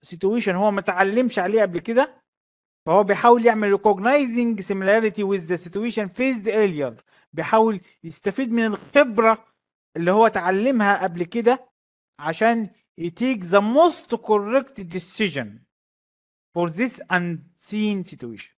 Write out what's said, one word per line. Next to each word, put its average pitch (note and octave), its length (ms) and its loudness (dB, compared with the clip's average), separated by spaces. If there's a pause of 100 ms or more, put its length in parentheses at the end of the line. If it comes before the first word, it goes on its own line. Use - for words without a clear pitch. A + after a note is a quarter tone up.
situation G3+ 440 -2
هو G3 220 0
ما G3 80 -2
اتعلمش G3 600 0
عليه G3+ 220 0
قبل F3+ 180 -2
كده، B3 420 -2 (640)
فهو F#3 180 4
بيحاول A#3 420 4
يعمل G#3+ 320 2
recognizing A3+ 840 0
similarity G3+ 600 0
with F#3+ 240 -2
the F3 180 -2
situation G#3+ 420 -6
faced A#3+ 400 -4
earlier، E3+ 560 -2 (300)
بيحاول G#3+ 480 0 (220)
يستفيد G#3 480 -6
من A#3 140 0
الخبرة A3+ 840 2 (500)
اللي E3+ 140 0
هو A3 160 6
اتعلمها G3+ 760 0
قبل F3 200 -4
كده A#3 460 -2 (500)
عشان G#3+ 500 -2 (280)
ي E3+ 120 -6
take A3+ 340 -4
the F3+ 180 4
most C4 560 2
correct G#3+ 640 -2
decision E3 640 -6 (1080)
for F3 120 0
this A3 300 -4 (140)
unseen F#3 960 -4
situation. A#2 460 -16